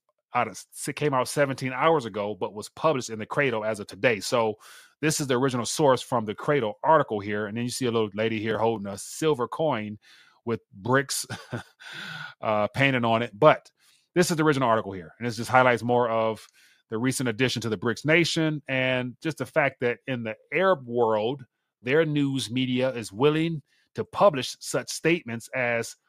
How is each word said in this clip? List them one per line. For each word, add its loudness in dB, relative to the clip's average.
out 0
of, -14
it -6
came -2
out 0
seventeen -2
hours 2
ago, -4
but -6
was -12
published -2
in -8
the -8
Cradle -2
as -2
of -10
today. 0
So 0
this 0
is -2
the 2
original 0
source 4
from -2
the -6
Cradle -2
article 4
here. -4
And -8
then -4
you -4
see -6
a 0
little 2
lady -2
here -2
holding 0
a -8
silver -2
coin -4
with -2
brics, 0
<laughs> -6
uh, 0
painted 2
on 2
it. -8
But 6
this 4
is 0
the 4
original 2
article 2
here. -12
And -6
this -6
just -6
highlights 6
more 2
of -2
the -6
recent 0
addition 0
to -2
the -2
brics -4
nation 0
and -2
just -6
the -6
fact 0
that 0
in -4
the -8
Arab 2
world, 0
their 2
news -2
media 0
is -8
willing 2
to -4
publish 2
such -6
statements -2
as -2